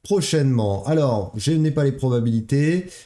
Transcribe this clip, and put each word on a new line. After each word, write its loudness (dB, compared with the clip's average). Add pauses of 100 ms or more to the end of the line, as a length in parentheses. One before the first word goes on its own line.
prochainement. 0
Alors, 0
je -2
n'ai 2
pas 0
les 2
probabilités. 0 (180)